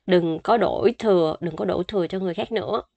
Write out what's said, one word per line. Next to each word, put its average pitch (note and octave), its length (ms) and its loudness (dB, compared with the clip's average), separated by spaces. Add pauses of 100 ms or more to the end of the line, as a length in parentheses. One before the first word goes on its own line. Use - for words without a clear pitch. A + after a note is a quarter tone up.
Đừng E3+ 360 2
có A3 140 4
đổ G3+ 320 2 (100)
thừa, F3 420 2
đừng E3 160 -6
có - 80 -6
đổ F3+ 180 -2
thừa F#3 240 -4
cho F#3+ 120 -6
người F#3 160 -4
khác G#3 180 -8
nữa. G#3 300 -4 (140)